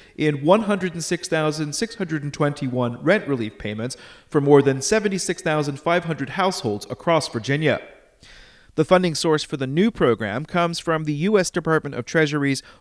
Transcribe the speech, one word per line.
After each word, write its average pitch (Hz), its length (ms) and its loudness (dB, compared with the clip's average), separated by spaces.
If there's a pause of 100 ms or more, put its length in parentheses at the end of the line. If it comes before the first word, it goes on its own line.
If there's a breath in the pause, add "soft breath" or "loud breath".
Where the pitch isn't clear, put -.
(180 loud breath)
in 147 260 0
one 190 200 6
hundred 190 300 -2
and 165 100 -8
six - 240 -4
thousand 151 460 -2
six 226 220 -6
hundred 160 280 -4
and 143 100 -6
twenty-one 123 680 -2
rent 202 260 2
relief 117 300 -4
payments 110 380 -6 (320 loud breath)
for 151 140 0
more 143 200 8
than 135 200 2
seventy-six 196 600 -2
thousand 147 380 -2
five 170 260 0
hundred 139 260 -6
households 170 580 -2
across 160 400 0
Virginia." 131 500 0 (960 loud breath)
The 156 80 2
funding 180 300 4
source 156 300 0
for - 120 -8
the 131 120 -6
new 175 240 2
program 117 540 0
comes 170 340 -2
from 160 240 -2
the 151 100 -2
U 185 240 0
S 180 140 0
Department 160 420 -2
of 117 120 -8
Treasury's 143 580 0 (180 loud breath)